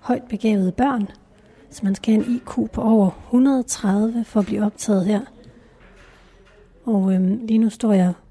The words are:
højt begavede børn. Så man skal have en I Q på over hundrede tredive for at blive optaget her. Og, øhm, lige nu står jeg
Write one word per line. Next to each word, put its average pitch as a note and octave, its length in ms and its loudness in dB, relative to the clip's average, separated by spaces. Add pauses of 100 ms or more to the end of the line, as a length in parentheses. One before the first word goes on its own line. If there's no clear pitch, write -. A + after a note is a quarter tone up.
højt - 220 -4
begavede G3+ 500 -2
børn. B3 360 -2 (640)
Så - 140 -16
man G3 100 0
skal A3 200 0
have A3 120 2
en A#3+ 80 -2
I B3 120 -6
Q A3+ 260 -4
på A#3 100 -6
over A3 280 4 (140)
hundrede C4 380 2
tredive A3 640 -2
for - 160 -2
at F#3 60 0
blive G#3 180 -4
optaget G3+ 420 -2
her. G#3 140 0 (1600)
Og, G3 280 0
øhm, F#3 340 0
lige A3 120 2
nu A3 120 2
står G#3+ 220 -2
jeg F3+ 200 4 (180)